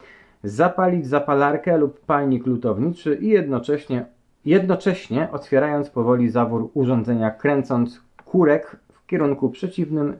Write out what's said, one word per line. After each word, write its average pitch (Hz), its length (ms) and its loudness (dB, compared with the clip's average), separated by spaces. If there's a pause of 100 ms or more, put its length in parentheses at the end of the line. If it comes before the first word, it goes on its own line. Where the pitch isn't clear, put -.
(440)
zapalić 175 640 0
zapalarkę 143 680 0
lub 147 280 0
palnik 135 400 0
lutowniczy 127 680 -2
i 180 120 -4
jednocześnie, 143 800 0 (400)
jednocześnie 175 840 0
otwierając 143 580 0
powoli 120 400 2
zawór 113 440 0
urządzenia, 117 580 0
kręcąc 131 680 -2 (240)
kurek 151 540 2 (140)
w - 120 -20
kierunku 143 440 0
przeciwnym 151 720 -4